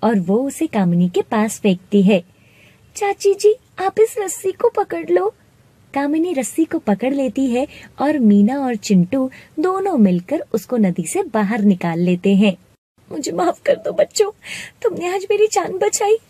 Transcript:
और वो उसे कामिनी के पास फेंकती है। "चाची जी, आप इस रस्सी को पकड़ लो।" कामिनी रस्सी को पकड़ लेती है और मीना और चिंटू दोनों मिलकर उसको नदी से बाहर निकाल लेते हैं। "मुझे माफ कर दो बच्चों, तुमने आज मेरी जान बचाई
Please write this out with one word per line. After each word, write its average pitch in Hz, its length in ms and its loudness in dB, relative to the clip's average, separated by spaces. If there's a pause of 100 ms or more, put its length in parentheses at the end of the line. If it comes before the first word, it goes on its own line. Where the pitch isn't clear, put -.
और 220 180 2
वो 202 260 0
उसे 294 200 -4
कामिनी 180 420 2
के 370 140 -2
पास 214 380 -2
फेंकती 202 420 2
है। 185 220 4 (720)
"चाची 403 380 0
जी, 415 220 4 (220)
आप 392 220 -2
इस 453 180 2
रस्सी 381 340 -4
को - 160 0
पकड़ 339 420 -4
लो।" 359 240 0 (600)
कामिनी 311 380 -2
रस्सी 277 320 -2
को 330 140 -4
पकड़ 240 360 -2
लेती 269 320 -2
है 247 200 0 (340)
और 294 180 0
मीना 214 400 4
और 254 180 -4
चिंटू 214 540 0 (280)
दोनों 370 400 0
मिलकर 190 440 0 (100)
उसको - 240 -4
नदी 185 300 0
से 392 160 -4
बाहर 214 380 -2
निकाल 180 380 0
लेते 180 360 0
हैं। 196 220 2 (560)
"मुझे 311 200 -8
माफ 349 340 -2
कर 571 100 2
दो - 160 -8
बच्चों, 427 380 0 (520)
तुमने 359 320 -2
आज 392 160 -6
मेरी 415 160 2
जान 370 320 -2
बचाई 415 380 0 (140)